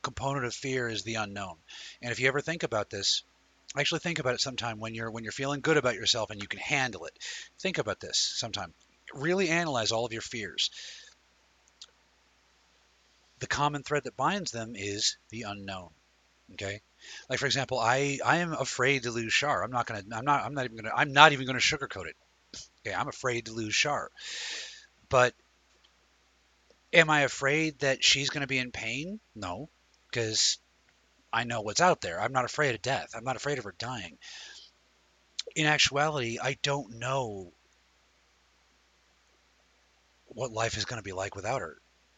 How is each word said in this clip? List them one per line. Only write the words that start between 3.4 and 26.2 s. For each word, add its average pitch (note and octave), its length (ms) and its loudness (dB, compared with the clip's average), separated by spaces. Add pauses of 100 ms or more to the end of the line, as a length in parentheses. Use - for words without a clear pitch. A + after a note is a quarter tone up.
actually C#3+ 240 0
think E3 180 -2
about B2+ 160 0
it A#2 80 -4
sometime A#2 360 -4
when A2+ 160 -6
you're, A2+ 160 -6
when A2+ 140 -8
you're G#2+ 80 -6
feeling C#3 300 -4
good D3+ 160 6
about B2 160 2
yourself G#2+ 360 0
and G#2 120 -8
you G2 60 -8
can G2+ 120 -8
handle A#2+ 460 -2
it. - 120 -16 (400)
Think F#3 200 -4
about G#2 220 -2
this - 180 -2
sometime. G#2 560 -4 (400)
Really E3+ 340 2
analyze D3 440 2
all A2+ 120 0
of A2+ 80 -6
your A2+ 80 -6
fears. - 500 -4 (2750)
The - 80 -10
common D3 360 0
thread D3 220 0
that A#2+ 120 -8
binds E3+ 360 0
them A2+ 240 -6
is G2+ 400 0 (140)
the A2+ 120 -8
unknown. G2 480 -10 (640)
Okay? G2+ 300 -6 (460)
Like, B2+ 100 0
for C3+ 80 0
example, B2+ 340 0
I, C3+ 440 2
I C#3+ 140 4
am E3+ 140 0
afraid C3 520 2
to A#2+ 60 -2
lose A2+ 220 -2
Shar. B2 320 2
I'm A2+ 60 -4
not A#2+ 160 0
gonna, G#2 160 -8 (100)
I'm A2+ 120 -4
not, C#3 200 2
I'm B2+ 100 -6
not C3 120 -2
even A2+ 100 -10
gonna, A2 180 -6
I'm C#3+ 180 2
not D3 200 12
even C3 140 -2
gonna B2+ 120 -2
sugarcoat A2+ 480 0
it. D#2 100 -12 (680)
Okay, G2+ 80 -4
I'm A#2 140 0
afraid A#2+ 380 -2
to A2+ 60 -10
lose G#2+ 220 -2
Shar. - 360 2 (1000)
But B2 260 6 (1600)